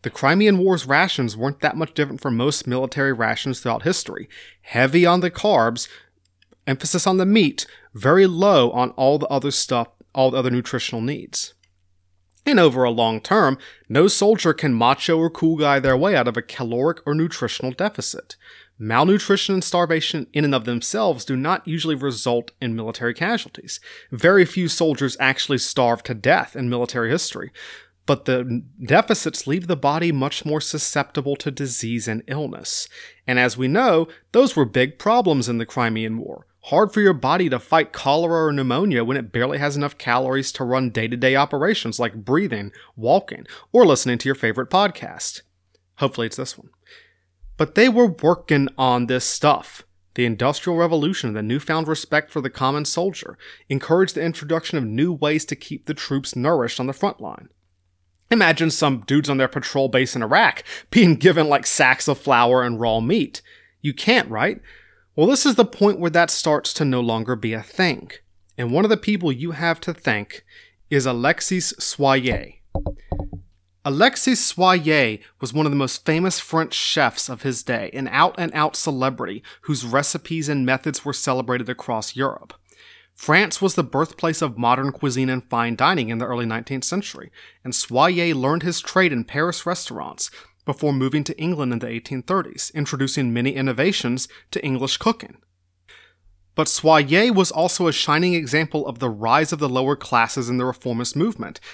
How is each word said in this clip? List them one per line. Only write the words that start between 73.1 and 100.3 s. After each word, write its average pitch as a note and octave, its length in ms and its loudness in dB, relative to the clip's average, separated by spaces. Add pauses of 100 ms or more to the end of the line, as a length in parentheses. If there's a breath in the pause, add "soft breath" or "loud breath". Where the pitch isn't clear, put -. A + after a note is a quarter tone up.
Alexis A3 680 0
Soyer D#3 680 2 (220 soft breath)
was A#2+ 100 -8
one D3+ 140 0
of C#3+ 60 0
the C#3+ 40 0
most C3+ 300 -2
famous E3+ 340 0
French D#3+ 320 -2
chefs - 560 -2
of B2 140 -10
his B2+ 200 -4
day, A2 300 -4
an C3 160 -8
out-and-out D#3 680 0
celebrity B2+ 680 -4 (200 loud breath)
whose B2+ 220 -4
recipes C#3+ 640 -2
and C#3+ 160 0
methods C3 400 -2
were C#3+ 80 -6
celebrated B2 560 -4
across A#2+ 480 -8
Europe. - 380 -6 (600 soft breath)
France F3 460 0
was F#3+ 140 0
the E3+ 80 0
birthplace D#3 580 -4
of C3 160 -4
modern B2+ 340 0
cuisine C3 380 -2
and B2+ 160 -4
fine A#2 320 -2
dining C3 320 0
in A#2 80 -4
the A#2+ 80 -4
early A#2+ 220 -4
nineteenth A#2 360 -6
century, - 480 -8 (320 loud breath)
and B2+ 120 -8
Soyer E3+ 600 0
learned C#3 280 0
his E3+ 180 -4
trade F#3 320 0
in A#2 120 -2
Paris D#3+ 420 -4
restaurants - 640 -8 (340 loud breath)
before D3 300 0
moving C3 300 0
to - 140 -8
England D3+ 360 -2
in A2+ 60 -4
the A#2 80 -8
eighteen A#2 340 -8
thirties, - 520 -4
introducing C3+ 580 -2
many B2 220 0
innovations C3+ 760 -2 (220 loud breath)
to - 140 -6
English C3 320 -2
cooking. - 400 -4 (1160 soft breath)
But D#3 140 0
Soyer D#3+ 640 4
was F#3 180 2
also F3 340 0
a D#3+ 60 2
shining E3 420 0
example D3+ 520 -2
of A#2 120 -8
the B2 120 -2
rise A2+ 420 2
of D#3 60 -4
the D3 100 0
lower C3 260 0
classes A#2+ 540 -2